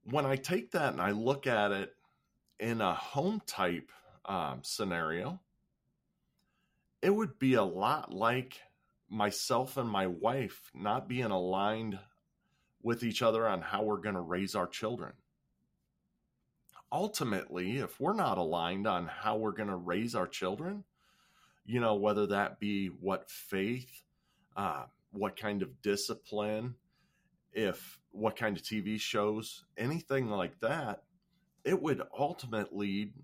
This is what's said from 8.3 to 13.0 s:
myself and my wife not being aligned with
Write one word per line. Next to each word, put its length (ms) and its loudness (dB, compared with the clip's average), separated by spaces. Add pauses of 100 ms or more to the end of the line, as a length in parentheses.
myself 680 0
and 120 -2
my 180 2
wife 680 -2
not 340 -2
being 220 0
aligned 680 0 (840)
with 220 0